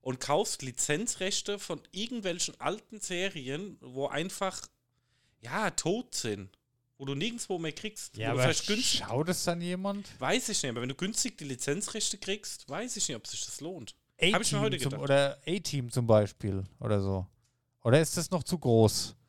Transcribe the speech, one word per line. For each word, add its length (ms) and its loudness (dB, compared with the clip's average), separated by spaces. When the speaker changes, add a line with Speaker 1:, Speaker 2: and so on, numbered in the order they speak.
Speaker 1:
und 180 -4
kaufst 440 0
Lizenzrechte 960 -2
von 220 -8
irgendwelchen 680 -4
alten 400 -6
Serien, 800 -4
wo 260 -4
einfach, 540 -2
ja, 300 -2
tot 440 -2
sind, 420 -4
wo 80 -12
du 80 -4
nirgendwo 460 -4
mehr 140 -4
kriegst, 440 -12
Speaker 2:
Ja, 120 -2
Speaker 1:
wo 80 0
du 20 0
Speaker 2:
aber 40 4
Speaker 1:
vielleicht 140 -2
günstig 320 2
Speaker 2:
schaut 300 -2
es 140 0
dann 180 -2
jemand? 580 -4
Speaker 1:
Weiß 300 0
ich 140 -2
nicht, 80 -2
aber 100 -2
wenn 80 -2
du 60 -6
günstig 420 -2
die 80 -12
Lizenzrechte 720 -4
kriegst, 500 -8
weiß 300 -6
ich 100 0
nicht, 100 -4
ob 100 -12
sich 180 -8
das 160 -12
lohnt. 340 -10
Hab 220 4
ich 100 2
mir 80 2
Speaker 2:
A-Team 20 4
Speaker 1:
heute 160 2
Speaker 2:
zum, 140 0
Speaker 1:
gedacht. 120 -4
Speaker 2:
oder 340 4
A-Team 440 -2
zum 160 2
Beispiel 560 6
oder 220 2
so. 260 0
Oder 160 8
ist 180 2
das 120 -2
noch 140 0
zu 160 -2
groß? 560 6